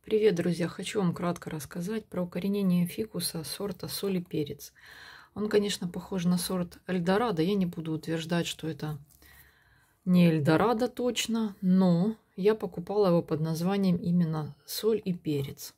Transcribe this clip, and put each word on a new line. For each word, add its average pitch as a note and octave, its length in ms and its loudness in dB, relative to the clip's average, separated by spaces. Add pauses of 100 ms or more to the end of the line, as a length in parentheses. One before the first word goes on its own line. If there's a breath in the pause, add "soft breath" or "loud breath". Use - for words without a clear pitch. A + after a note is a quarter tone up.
Привет, G#3 320 4
друзья! E3+ 320 0
Хочу G3 340 -4
вам F3 120 2
кратко F3 360 -4
рассказать F3+ 560 -8
про F3+ 180 -6
укоренение F3+ 640 0
фикуса E3+ 560 -6
сорта F#3 440 -8
«Соль F#3+ 300 -4
и F3 40 -2
перец». D#3 520 -8 (600 loud breath)
Он, G#3+ 160 -4
конечно, G3+ 380 0
похож F3 380 -6
на F3+ 120 2
сорт F3 500 -4
Эльдорадо. F#3 540 0
Я F#3+ 140 2
не F#3+ 100 2
буду E3 260 -6
утверждать, E3 560 -2
что - 200 -8
это D3+ 300 -8 (1080 soft breath)
не F3+ 240 8
Эльдорадо E3+ 580 4
точно, A3+ 760 -2
но F#3 540 4 (200)
я G#3 200 2
покупала G3+ 520 0
его E3+ 140 6
под D#3 200 -2
названием F3 560 0
именно D#3+ 580 0 (100)
«Соль G#3+ 380 -2
и F#3 100 -2
перец». C#3+ 640 -6